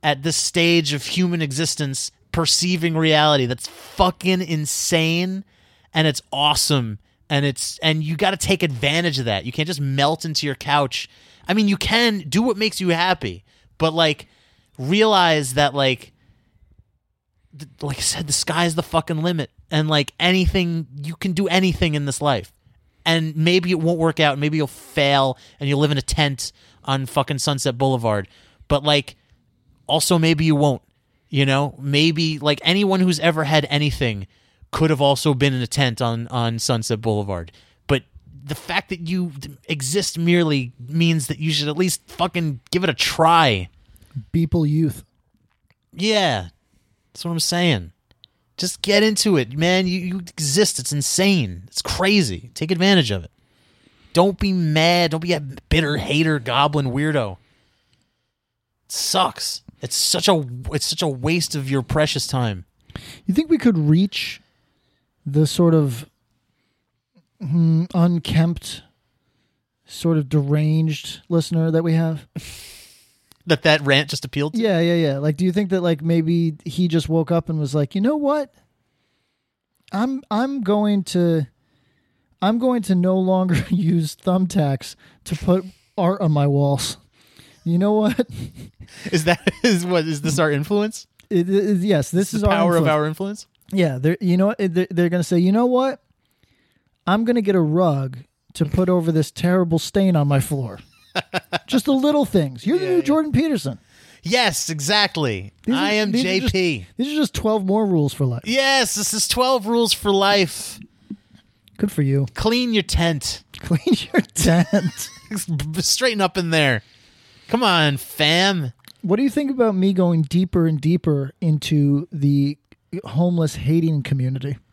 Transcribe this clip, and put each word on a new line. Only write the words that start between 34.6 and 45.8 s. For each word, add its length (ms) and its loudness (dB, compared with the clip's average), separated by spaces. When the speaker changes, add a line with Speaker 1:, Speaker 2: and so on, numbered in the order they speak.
Speaker 1:
could 180 0
have 120 0
also 320 2
been 200 2
in 80 -2
a 60 -6
tent 340 -2
on, 280 -2
on 280 -2
Sunset 440 -2
Boulevard, 500 -4
but 160 0
the 100 -10
fact 340 -6
that 180 -8
you 300 -4
d-, 200 -16
exist 480 -4
merely 600 2
means 480 0
that 120 -6
you 120 -2
should 160 -2
at 100 -6
least 300 -2
fucking 520 -4
give 120 2
it 60 2
a 40 0
try. 760 4
Speaker 2:
Beeple 340 2
Youth. 360 0